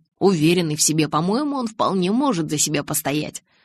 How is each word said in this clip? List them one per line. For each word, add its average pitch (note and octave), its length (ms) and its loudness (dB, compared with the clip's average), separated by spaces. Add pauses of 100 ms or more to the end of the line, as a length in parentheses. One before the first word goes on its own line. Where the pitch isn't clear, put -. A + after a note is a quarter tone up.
(180)
уверенный E3 580 2
в - 60 -2
себе. D#3 260 2
По-моему, A3+ 480 0
он A#3+ 120 -4
вполне F3+ 440 0
может A3 380 0
за D3+ 80 -2
себя D3 260 -2
постоять". - 600 -6 (200)